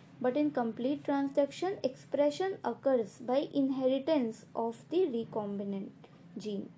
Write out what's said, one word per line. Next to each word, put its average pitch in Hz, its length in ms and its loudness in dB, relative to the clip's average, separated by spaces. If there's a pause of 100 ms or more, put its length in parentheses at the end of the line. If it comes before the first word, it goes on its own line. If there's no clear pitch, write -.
(200)
but 247 160 2
in 294 160 4
complete 247 520 0
transduction, 277 840 0
expression 294 800 0
occurs 233 560 0
by 262 340 0
inheritance 269 920 2 (100)
of 233 340 -4
the 349 160 4
recombinant 202 840 -4 (460)
gene. 202 400 -6